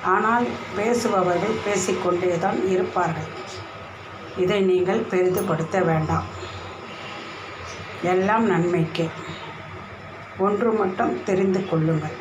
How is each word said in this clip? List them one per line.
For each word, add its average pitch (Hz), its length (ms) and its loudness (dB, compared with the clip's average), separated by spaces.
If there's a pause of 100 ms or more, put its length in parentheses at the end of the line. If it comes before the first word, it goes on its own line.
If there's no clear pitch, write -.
ஆனால் 220 440 4 (280)
பேசுபவர்கள் 208 880 2
பேசிக்கொண்டே 180 720 0
தான் 190 300 0
இருப்பார்கள். 175 640 0 (1040)
இதை 196 240 4
நீங்கள் 185 500 4
பெரிதுபடுத்த 180 760 2
வேண்டாம். 160 380 2 (1800)
எல்லாம் 196 420 4
நன்மைக்கே. 170 640 2 (1300)
ஒன்று 208 340 2
மட்டும் 214 520 0
தெரிந்து 190 460 2
கொள்ளுங்கள். 160 520 0